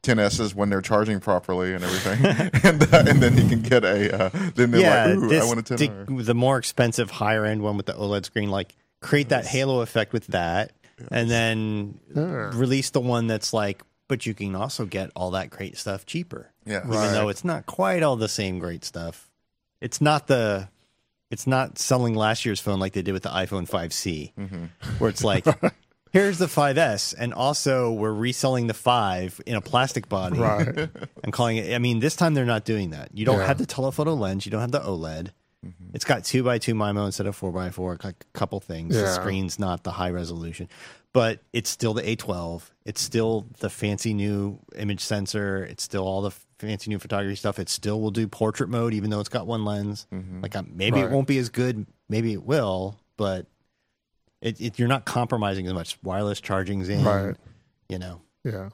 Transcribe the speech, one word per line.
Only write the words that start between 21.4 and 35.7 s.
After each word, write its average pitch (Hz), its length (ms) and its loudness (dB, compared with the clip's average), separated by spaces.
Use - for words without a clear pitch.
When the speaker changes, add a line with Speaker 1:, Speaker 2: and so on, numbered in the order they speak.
Speaker 2:
not 131 320 0
selling 123 360 2
last 110 320 2
year's 104 140 -2
phone 98 180 -2
like 95 140 -2
they 98 100 -4
did 95 100 -2
with 92 120 -4
the - 60 -4
iPhone 92 380 -4
five 85 240 -4
C, 80 460 -6
Speaker 1:
Mm-hmm. 95 260 -10
Speaker 2:
where 113 120 2
it's 110 140 -4
like, 98 200 2
Speaker 3:
<laughs> - 680 0
Speaker 2:
"Here's 190 260 4
the 180 100 2
five 143 300 2
S, 117 340 0
and 120 220 -4
also 131 580 0
we're 107 200 -2
reselling 123 560 0
the 110 60 -2
five 95 720 0
in 113 100 -2
a 101 40 0
plastic 127 480 0
body 95 300 -2
Speaker 3:
Right. 110 500 0
Speaker 2:
<laughs> - 180 -18
and 104 80 -4
calling 117 240 2
it," 107 180 -4
I 120 40 0
mean, 120 220 2
this 147 140 2
time 165 200 4
they're 131 100 2
not 113 200 0
doing 104 260 -2
that. 76 220 -14
You 107 120 -6
don't 107 160 4
Speaker 3:
Yeah. 95 60 2
Speaker 2:
have - 120 2
the 254 80 -2
telephoto 147 480 -2
lens, 98 320 -2
you 101 60 -6
don't 107 80 -2
have 120 120 -2
the 143 80 4
oled. 80 520 -6
Speaker 1:
Mm-hmm. 90 280 -18